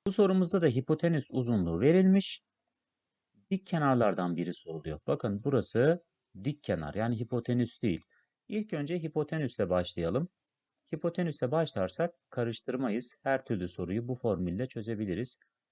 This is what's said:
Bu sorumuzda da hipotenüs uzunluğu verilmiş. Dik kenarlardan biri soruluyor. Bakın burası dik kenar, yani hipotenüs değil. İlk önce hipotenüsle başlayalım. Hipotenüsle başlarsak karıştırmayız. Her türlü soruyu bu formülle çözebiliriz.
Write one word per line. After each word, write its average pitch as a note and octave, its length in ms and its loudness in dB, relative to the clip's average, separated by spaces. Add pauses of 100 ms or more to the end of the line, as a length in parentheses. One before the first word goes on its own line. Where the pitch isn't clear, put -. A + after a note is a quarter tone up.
Bu G3 60 0
sorumuzda F#3+ 480 4
da E3 60 4
hipotenüs D3+ 640 2
uzunluğu G2 500 0
verilmiş. F#3+ 640 4 (1080)
Dik F#3+ 160 -4
kenarlardan A2 720 2
biri F2 180 -2
soruluyor. D#2+ 520 -8
Bakın G#2 380 -2
burası C3+ 600 2 (400)
dik D3 180 -6
kenar, D#2 320 -4
yani A2 260 -2
hipotenüs A#2+ 600 -2
değil. G2 180 0 (480)
İlk G#3 240 -4
önce D#3 300 -4
hipotenüsle D3 680 -2
başlayalım. F2+ 580 0 (680)
Hipotenüsle E3+ 560 -2
başlarsak D#3 640 -2 (160)
karıştırmayız. A#2+ 920 -4
Her C3+ 220 -2
türlü F2+ 240 -2
soruyu G#2+ 400 -4
bu B2+ 60 -4
formülle F#2+ 540 -2
çözebiliriz. G#2+ 680 -6 (360)